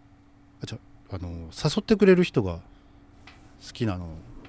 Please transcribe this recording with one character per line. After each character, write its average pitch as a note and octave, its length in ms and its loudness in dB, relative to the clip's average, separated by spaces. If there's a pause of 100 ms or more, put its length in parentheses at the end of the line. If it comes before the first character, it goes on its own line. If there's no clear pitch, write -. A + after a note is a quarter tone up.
(640)
あ、 - 40 -10
ち - 80 -10
ょ、 - 40 -14 (320)
あ F#2+ 80 -8
の、 E2+ 340 -10
誘 - 280 -2
っ - 40 -14
て A3 120 4
く G3+ 100 6
れ F#3 100 10
る F3 80 4
人 - 180 0
が F2 180 -4 (1040)
好 - 80 -16
き A#2+ 140 -2
な F2+ 120 -2
の F2 80 -10
を - 20 -10 (400)